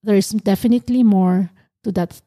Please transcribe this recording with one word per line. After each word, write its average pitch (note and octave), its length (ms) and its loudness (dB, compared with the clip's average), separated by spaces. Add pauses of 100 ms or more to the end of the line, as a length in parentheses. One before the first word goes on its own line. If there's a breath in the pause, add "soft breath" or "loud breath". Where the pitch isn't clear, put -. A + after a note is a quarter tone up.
there G3+ 140 0
is G3 140 0
definitely A#3+ 720 0
more F#3 460 2 (340 soft breath)
to G#3 80 -6
that F3 340 -6